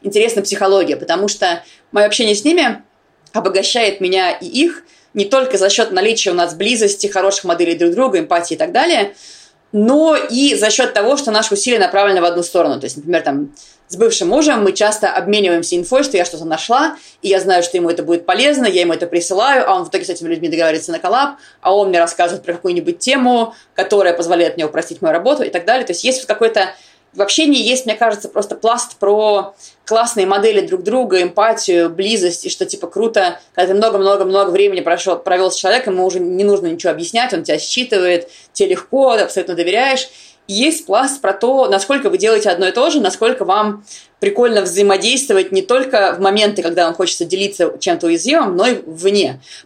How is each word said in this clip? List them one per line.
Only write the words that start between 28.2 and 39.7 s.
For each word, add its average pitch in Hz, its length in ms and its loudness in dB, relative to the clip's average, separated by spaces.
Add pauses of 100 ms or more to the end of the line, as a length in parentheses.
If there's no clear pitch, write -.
просто 208 260 -4
пласт 233 420 -2
про 208 560 0 (300)
классные 226 400 0
модели 202 420 2
друг 180 160 -4
друга, 208 380 0
эмпатию, 185 680 0
близость, 190 560 -2
и - 20 -8
что, - 160 -6
типа, 175 220 -8
круто, 202 520 -2 (160)
когда 180 200 0
ты - 40 2
много-много-много 196 720 2
времени 190 320 2
прошёл, 175 380 -2
провёл 185 320 0
с 180 60 -4
человеком, 214 400 0
ему 185 100 0
уже 185 140 -2
не 180 240 -2
нужно 196 240 2
ничего 170 240 -2
объяснять, 196 420 -4
он 160 80 -4
тебя 156 160 -2
считывает, 180 720 -2 (240)
тебе 190 160 0
легко, 247 480 2
ты 196 60 0
абсолютно 180 300 -4
доверяешь. 233 540 0 (400)